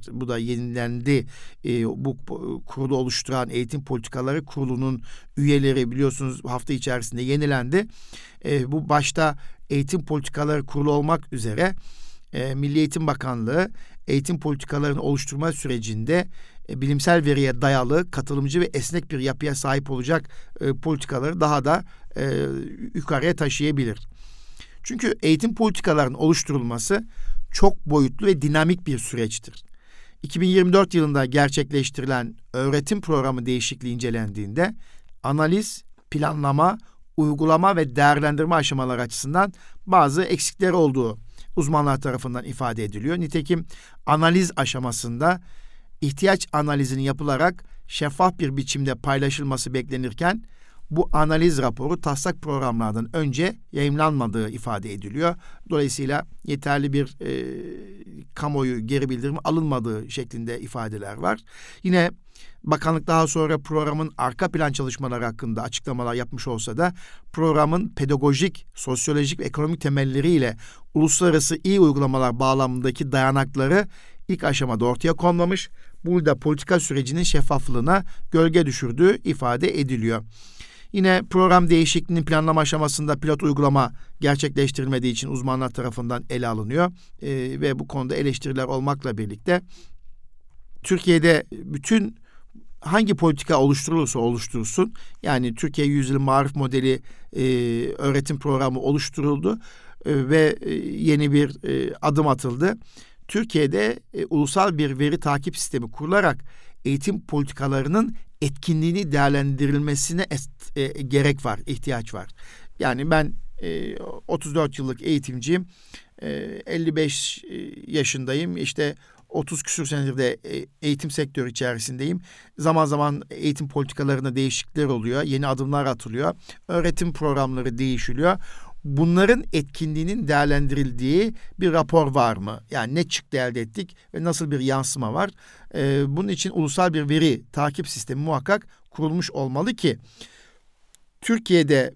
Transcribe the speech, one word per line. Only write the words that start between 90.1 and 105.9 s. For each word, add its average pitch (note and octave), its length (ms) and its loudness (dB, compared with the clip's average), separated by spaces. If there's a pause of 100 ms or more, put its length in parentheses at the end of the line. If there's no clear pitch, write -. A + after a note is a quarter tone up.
Türkiye'de E3+ 680 4
bütün G3 640 -2 (640)
hangi G3+ 340 4
politika D3+ 440 2
oluşturulursa C#3 600 2
oluşturulsun, A#2+ 720 -2 (300)
yani B2 320 0
Türkiye C#3+ 320 0
Yüzyılı C#3 320 2
Marif C3+ 360 2
Modeli, C3 460 2 (340)
e, C3+ 80 0 (540)
öğretim C#3 420 0
programı C3 400 0
oluşturuldu, D3 800 0 (460)
e, C#3 240 0
ve, D#3 320 4
e, - 120 -4 (100)
yeni D3+ 480 2
bir, C#3+ 360 2
e, C3 340 -2
adım D3+ 260 2
atıldı. C#3 500 0 (500)
Türkiye'de, C#3+ 720 0 (140)
e, D#3+ 120 -4
ulusal D#3+ 520 2
bir C#3 220 0
veri D3 200 2
takip C#3 380 -2
sistemi A#2+ 340 -4